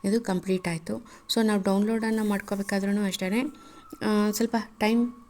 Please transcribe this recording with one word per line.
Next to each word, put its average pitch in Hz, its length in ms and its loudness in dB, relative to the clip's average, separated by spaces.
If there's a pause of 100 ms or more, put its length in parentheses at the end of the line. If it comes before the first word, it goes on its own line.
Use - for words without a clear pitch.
ಇದು 214 160 2
ಕಂಪ್ಲೀಟ್ 185 480 -2
ಆಯ್ತು. 165 260 -6 (380)
So 226 140 2
ನಾವು 208 160 2
ಡೌನ್ಲೋಡನ್ನು 220 600 0
ಮಾಡ್ಕೋಬೇಕಾದ್ರೂ 202 800 -2
ಅಷ್ಟೇನೆ, 190 380 -2 (640)
ಆ, 214 240 4
ಸ್ವಲ್ಪ 233 260 0 (220)
ಟೈಮ್ 233 340 2 (180)